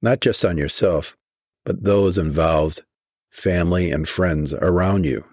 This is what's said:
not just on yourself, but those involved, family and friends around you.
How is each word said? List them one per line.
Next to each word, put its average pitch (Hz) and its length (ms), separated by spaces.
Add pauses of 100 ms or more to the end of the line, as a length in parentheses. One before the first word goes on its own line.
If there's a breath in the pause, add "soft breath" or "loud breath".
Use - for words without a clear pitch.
not 123 180
just - 240
on 90 140
yourself, 76 580 (480)
but 95 200
those 98 340
involved, 80 640 (460)
family 87 640
and 76 160
friends 78 460
around 90 520
you. 65 280